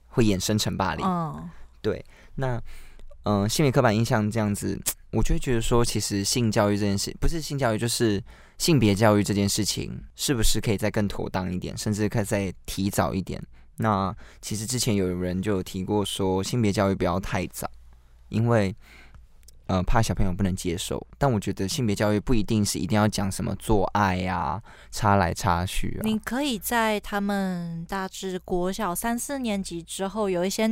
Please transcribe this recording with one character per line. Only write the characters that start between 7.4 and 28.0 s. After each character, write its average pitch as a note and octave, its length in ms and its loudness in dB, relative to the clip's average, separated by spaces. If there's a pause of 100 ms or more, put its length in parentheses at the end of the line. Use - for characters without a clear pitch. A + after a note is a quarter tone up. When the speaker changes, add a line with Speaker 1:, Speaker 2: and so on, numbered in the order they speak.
Speaker 1:
教 B2 160 2
育， A2 40 0
就 A2+ 100 -2
是 A2 340 2 (360)
性 - 220 4
别 G#2 140 6
教 G#2 240 6
育 G#2 60 4
这 G2+ 100 -2
件 G2+ 140 2
事 G#2 160 0
情， - 400 -6 (120)
是 - 180 0
不 A2+ 100 0
是 A2 160 6
可 A#2 120 0
以 G2 60 2
再 G#2 120 -2
更 G#2 180 0
妥 - 220 -6
当 F#2 220 -4
一 F2+ 60 -2
点， - 200 -8
甚 G#2+ 160 -2
至 G#2 160 0
可 A2 120 0
以 - 20 2
再 G2 300 -2 (120)
提 G2 240 -2
早 F2+ 240 0
一 F#2 80 -2
点？ - 200 -8 (360)
那 G2 380 0 (260)
其 - 140 -8
实 G#2+ 100 -6
之 B2 120 -4
前 A2+ 180 0
有 F#2+ 180 2
人 F2+ 280 -2
就 G#2 120 0
有 F#2 100 -2
提 F#2 200 -8
过 G#2 200 0
说， F#2+ 400 -2
性 B2 180 -2
别 G#2 100 2
教 G2 200 2
育 F#2+ 40 0
不 F#2 80 -2
要 F2+ 160 0
太 F#2+ 280 -4
早， - 220 -8 (600)
因 A2+ 180 0
为， G#2+ 280 2 (880)
呃， F#2 160 0
怕 A2+ 200 4
小 G#2+ 120 0
朋 G2+ 120 2
友 F#2 60 2
不 F2 120 -2
能 F2+ 120 0
接 F2 220 -4
受。 - 280 -6 (120)
但 C#3 140 2
我 G#2+ 80 2
觉 G2 120 -4
得 F#2+ 160 -4
性 A#2+ 200 -2
别 G2+ 80 0
教 G#2+ 180 2
育 G#2 60 2
不 B2+ 140 0
一 A2 100 4
定 G#2+ 200 2
是 - 140 -2
一 - 80 -4
定 G#2+ 100 0
要 G#2+ 120 6
讲 G2+ 240 -2
什 F2+ 120 -6
么 F2 120 -4
做 G2+ 280 2 (100)
爱 F#2+ 340 2
啊、 F2 340 -4 (300)
插 G2+ 240 2
来 F2+ 180 4
插 F2 320 0
去 - 340 -2
啊。 - 40 -6
Speaker 2:
你 A3 160 0
可 B3 240 -4
以 B3 160 -2
在 A3 400 0
他 G3+ 200 -4
们 F3+ 680 -2
大 F#3+ 220 -6